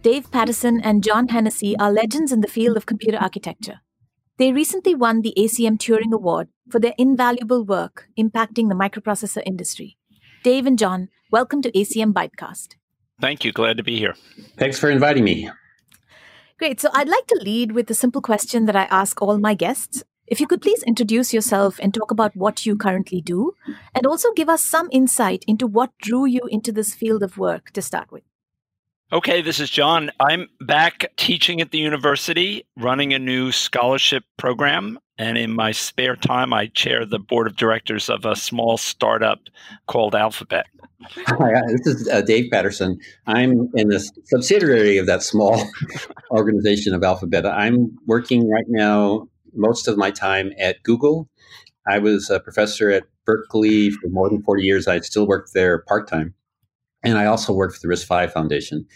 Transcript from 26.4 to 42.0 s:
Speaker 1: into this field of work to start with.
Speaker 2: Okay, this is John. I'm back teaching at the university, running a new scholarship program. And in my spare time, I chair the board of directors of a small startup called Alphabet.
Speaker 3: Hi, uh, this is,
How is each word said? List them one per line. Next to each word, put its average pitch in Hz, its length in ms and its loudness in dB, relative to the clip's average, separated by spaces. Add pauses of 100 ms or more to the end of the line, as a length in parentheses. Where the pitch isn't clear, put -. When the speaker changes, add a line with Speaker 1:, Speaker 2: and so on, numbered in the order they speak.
Speaker 1:
into 214 240 -4
this 214 200 -4
field 220 300 -2
of 190 140 -8
work 175 340 -4
to - 100 -8
start - 300 -10
with. - 120 -20 (880)
Speaker 2:
Okay, 170 320 0
this 151 160 -4
is 143 100 -4
John. 151 400 2 (100)
I'm 160 280 2 (140)
back 151 560 0
teaching 175 440 0
at 165 80 -2
the 156 80 -4
university, 151 880 0 (120)
running 135 360 0
a 135 60 0
new 127 320 -2
scholarship 127 720 0 (160)
program. 151 580 -2 (220)
And 117 180 -4
in 113 140 -2
my 110 200 0
spare 127 440 -4
time, 127 360 -2
I 110 160 0
chair 117 380 -2
the 104 140 -6
board 117 260 -2
of 107 100 -6
directors 110 540 -2
of 107 160 -4
a 110 100 0
small 117 400 -2
startup 110 640 0 (480)
called 110 300 0
Alphabet. 107 500 -2 (600)
Speaker 3:
Hi, 123 260 2
uh, 123 140 4
this 120 180 -2
is, 120 240 -2